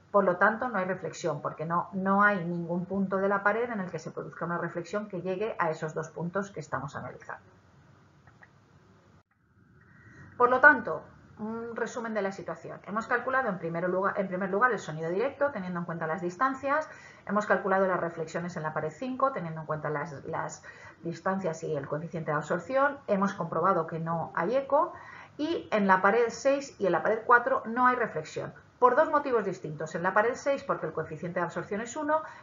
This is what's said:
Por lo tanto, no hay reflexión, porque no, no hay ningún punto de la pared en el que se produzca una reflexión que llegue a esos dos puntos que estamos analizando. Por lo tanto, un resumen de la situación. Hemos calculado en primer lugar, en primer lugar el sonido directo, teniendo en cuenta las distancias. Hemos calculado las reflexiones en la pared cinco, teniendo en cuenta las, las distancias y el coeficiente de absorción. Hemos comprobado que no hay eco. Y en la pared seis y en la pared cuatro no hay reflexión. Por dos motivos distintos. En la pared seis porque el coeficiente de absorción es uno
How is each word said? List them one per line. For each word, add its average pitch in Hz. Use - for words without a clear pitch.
Por 202
lo 175
tanto, 220
no 214
hay 185
reflexión, 165
porque 151
no, 170
no 196
hay 202
ningún 175
punto 190
de 196
la 196
pared 220
en 214
el 175
que 160
se 165
produzca -
una 175
reflexión 170
que 180
llegue 185
a 170
esos 156
dos 151
puntos 190
que -
estamos 143
analizando. -
Por 240
lo 254
tanto, 240
un 226
resumen 226
de 214
la 196
situación. 170
Hemos 220
calculado 247
en 180
primer 165
lugar, 190
en 196
primer 185
lugar 226
el -
sonido 160
directo, 277
teniendo 180
en 175
cuenta 165
las 160
distancias. 269
Hemos 208
calculado 190
las 175
reflexiones 170
en 156
la 156
pared 156
cinco, 262
teniendo 160
en 151
cuenta 151
las, 151
las 160
distancias 175
y 156
el 139
coeficiente 156
de 147
absorción. 262
Hemos 196
comprobado 170
que 165
no 165
hay 196
eco. 294
Y 320
en 202
la 185
pared 220
seis 277
y 202
en 175
la 160
pared 220
cuatro 240
no 247
hay 254
reflexión. 156
Por 247
dos 311
motivos 277
distintos. 156
En 170
la 190
pared 220
seis 277
porque -
el 156
coeficiente 165
de 175
absorción 170
es 240
uno 311